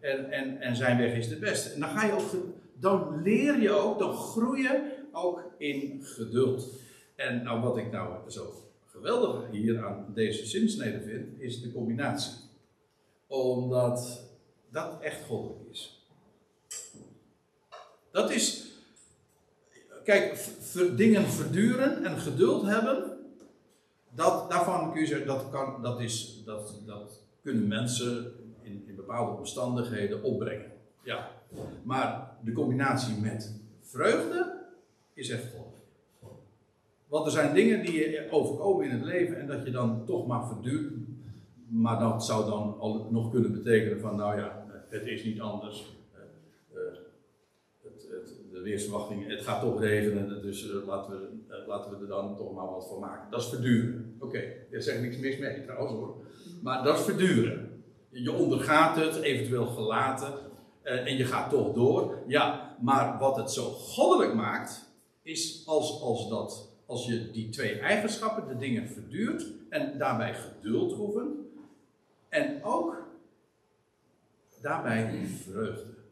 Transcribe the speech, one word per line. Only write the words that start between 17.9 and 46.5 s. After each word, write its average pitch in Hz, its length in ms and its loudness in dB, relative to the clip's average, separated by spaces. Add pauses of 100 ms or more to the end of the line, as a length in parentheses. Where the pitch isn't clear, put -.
Dat 214 200 4
is, - 420 0 (1300)
kijk, - 320 6
v-, - 340 -10
ver-, 180 260 4
dingen 214 280 8
verduren 240 800 2
en 170 140 -2
geduld 196 440 4
hebben, 226 540 2 (960)
dat, 175 360 4
daarvan 175 420 2
kun 156 80 0
je 156 60 4
zeggen, 143 200 0
dat 135 240 -2
kan, 135 320 -4
dat 117 180 -2
is, - 440 -6
dat, 104 420 -10
dat 104 360 -14 (200)
kunnen 113 260 2
mensen 120 640 -2 (300)
in, 101 240 -12
in 95 100 -16
bepaalde 113 420 -4
omstandigheden 113 840 -2
opbrengen. - 500 -2 (300)
Ja. 113 280 -6 (520)
Maar 127 640 -2
de 113 80 -4
combinatie 123 680 0
met 110 400 -4 (200)
vreugde 233 800 0 (540)
is 123 160 -8
echt 110 140 -4 (100)
goddelijk. - 300 -16 (1200)
Want 151 180 2
er 147 60 2
zijn 147 220 6
dingen 202 300 8
die 170 80 0
je 156 380 0
overkomen 156 540 4
in 127 60 0
het 117 140 0
leven 175 320 0
en 143 100 -8
dat 123 180 -4
je 127 60 -4
dan 117 360 0
toch 165 200 -2
maar 117 200 -2
verduurt. 127 460 -4 (760)
Maar 113 300 4
dat 113 260 2
zou 107 260 2
dan 104 280 -2
al 107 320 -2
nog 113 200 2
kunnen 104 220 4
betekenen 107 480 4
van, 101 160 -4
nou 104 220 0
ja, - 280 -6 (220)
het 107 180 -8
is 107 180 -6
niet 110 160 -4
anders. 101 560 -8 (760)